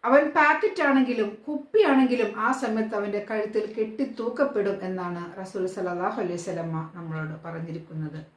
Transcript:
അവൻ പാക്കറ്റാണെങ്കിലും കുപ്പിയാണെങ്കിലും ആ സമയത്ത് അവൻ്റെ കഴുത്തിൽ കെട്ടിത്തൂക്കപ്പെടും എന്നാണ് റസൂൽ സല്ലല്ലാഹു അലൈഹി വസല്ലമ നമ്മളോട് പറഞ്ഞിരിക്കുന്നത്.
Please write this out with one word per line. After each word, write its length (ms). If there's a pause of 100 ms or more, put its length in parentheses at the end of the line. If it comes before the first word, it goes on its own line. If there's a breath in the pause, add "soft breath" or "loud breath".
അവൻ 260
പാക്കറ്റാണെങ്കിലും 1080 (100)
കുപ്പിയാണെങ്കിലും 920
ആ 120
സമയത്ത് 420
അവൻ്റെ 360
കഴുത്തിൽ 420
കെട്ടിത്തൂക്കപ്പെടും 1080
എന്നാണ് 580
റസൂൽ 260
സല്ലല്ലാഹു 540
അലൈഹി 140
വസല്ലമ 600
നമ്മളോട് 500
പറഞ്ഞിരിക്കുന്നത്. 840 (100)